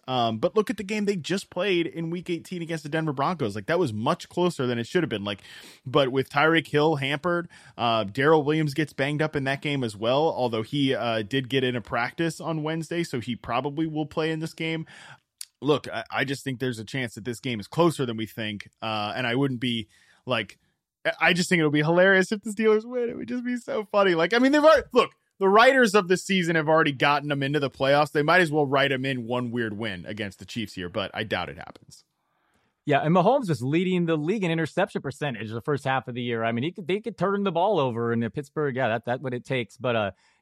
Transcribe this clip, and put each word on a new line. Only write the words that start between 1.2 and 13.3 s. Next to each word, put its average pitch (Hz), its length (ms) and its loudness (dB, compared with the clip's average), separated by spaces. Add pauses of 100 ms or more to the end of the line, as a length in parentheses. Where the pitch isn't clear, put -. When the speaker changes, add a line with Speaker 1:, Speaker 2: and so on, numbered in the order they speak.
Speaker 1:
played 180 380 0
in 165 220 -8
week 175 200 -8
eighteen 170 320 -6
against 160 220 -6
the 156 40 -10
Denver 160 240 -2
Broncos. 139 440 -2
Like, 104 100 -8
that 170 140 0
was 139 120 0
much 120 360 -2
closer 175 400 0
than 120 100 -2
it 117 80 -4
should 180 160 2
have 135 80 -2
been. 101 140 -4
Like, 104 160 -6 (440)
but 135 280 2
with 135 180 -2
Tyreek 156 380 2
Hill 151 260 2
hampered, 151 540 -4 (280)
uh, 113 280 2
Darrell 139 400 4
Williams 151 280 0
gets 151 200 -4
banged 143 280 -2
up 156 140 -2
in 143 100 -2
that 135 180 -4
game 143 200 -2
as 107 140 -6
well, 127 320 2
although 113 340 -2
he, 135 320 0
uh, 113 280 -2
did 127 260 -4
get 131 160 0
in 123 100 0
a 120 60 -4
practice 123 600 -4
on 156 220 -4
Wednesday, 165 400 -6
so 147 160 -6
he 120 160 -6